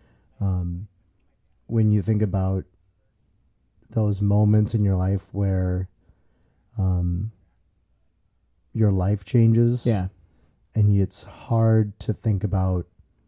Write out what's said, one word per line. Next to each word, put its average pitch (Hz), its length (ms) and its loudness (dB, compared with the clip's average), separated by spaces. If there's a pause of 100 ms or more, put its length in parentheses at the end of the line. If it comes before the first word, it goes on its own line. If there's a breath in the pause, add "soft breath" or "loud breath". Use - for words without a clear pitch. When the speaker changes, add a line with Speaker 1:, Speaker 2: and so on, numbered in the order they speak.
(420)
Speaker 1:
um, 90 460 -4 (800)
when 110 240 2
you 104 100 2
think 104 200 -2
about 95 440 -2 (1200)
those 104 320 -2
moments 104 540 2
in 104 80 0
your 98 120 2
life 92 380 -2
where, 95 540 -2 (920)
um, 90 540 -2 (1400)
your 107 180 2
life 95 340 0
changes, 117 600 2
Speaker 2:
Yeah. 98 200 0 (680)
Speaker 1:
and 101 240 4
it's - 240 -4
hard 113 800 0
to 107 120 -4
think 104 300 -4
about 92 420 -2 (420)